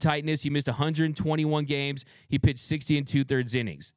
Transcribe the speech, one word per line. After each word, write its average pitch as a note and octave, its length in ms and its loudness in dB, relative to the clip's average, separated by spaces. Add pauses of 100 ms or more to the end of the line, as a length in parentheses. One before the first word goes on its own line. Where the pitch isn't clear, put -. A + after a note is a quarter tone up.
tightness. D3+ 400 2
He C#3+ 80 -2
missed C#3+ 180 0
a B2 60 2
hundred D#3 420 0
twenty-one D3+ 480 0
games. C#3 400 -2 (240)
He B2 100 0
pitched B2+ 220 2
sixty D3+ 380 0
and C#3+ 100 -2
two-thirds B2+ 480 0
innings. F#2+ 420 -4